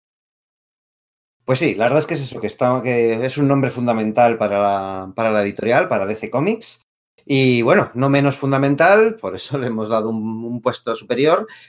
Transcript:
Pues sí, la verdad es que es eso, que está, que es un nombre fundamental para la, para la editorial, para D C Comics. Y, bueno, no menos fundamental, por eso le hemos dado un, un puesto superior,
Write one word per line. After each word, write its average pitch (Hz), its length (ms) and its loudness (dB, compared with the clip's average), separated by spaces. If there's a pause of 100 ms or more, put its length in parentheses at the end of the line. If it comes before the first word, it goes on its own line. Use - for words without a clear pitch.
(1500)
Pues 131 140 0
sí, 127 160 0
la 107 100 0
verdad 135 140 2
es 151 80 -2
que 175 60 -4
es 143 80 -4
eso, 127 180 -10
que 107 80 -4
está, 127 340 0
que 117 440 0
es 131 120 -6
un 143 120 2
nombre 135 200 2
fundamental 117 680 0
para 101 240 0
la, 95 520 -2
para 113 160 0
la 107 120 2
editorial, 117 480 0
para 101 160 -2
D 107 100 -4
C 104 140 -10
Comics. 175 540 -4 (420)
Y, 131 360 2
bueno, 151 320 2
no 135 160 0
menos 139 260 2
fundamental, 156 800 2
por 95 200 -8
eso - 220 -8
le 123 100 -4
hemos 110 200 -6
dado 110 220 0
un, 110 340 -6
un 120 180 -8
puesto 117 320 -4
superior, 139 540 0 (220)